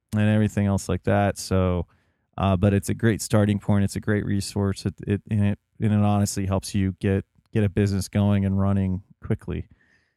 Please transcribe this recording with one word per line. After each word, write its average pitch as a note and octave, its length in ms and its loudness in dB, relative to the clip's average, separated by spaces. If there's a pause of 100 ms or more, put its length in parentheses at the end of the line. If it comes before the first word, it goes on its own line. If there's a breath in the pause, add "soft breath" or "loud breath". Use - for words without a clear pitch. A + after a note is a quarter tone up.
(140)
and G#2+ 160 0
everything G#2+ 360 2
else G2 220 0
like F2+ 140 -2
that. G2+ 340 0
So, F#2 500 0 (520)
uh, F#2+ 180 2
but G2 160 4
it's G2 160 0
a G#2 60 -2
great A2 260 0
starting G#2 380 0
point. G2+ 260 0
It's - 120 -6
a - 40 -4
great G#2 240 -2
resource. G2 640 -2
It, F#2+ 80 -2 (120)
it, G2+ 240 -2
and G#2 140 2
it, G2+ 140 0 (200)
and G#2+ 140 0
it G#2 80 4
honestly G2+ 460 0
helps F#2+ 280 -2
you F#2+ 260 0
get, G2 260 0 (260)
get A2 120 2
a G2 40 2
business G2 400 0
going G2+ 380 2
and G2 120 0
running G2 440 0 (200)
quickly. E2 460 -8 (480)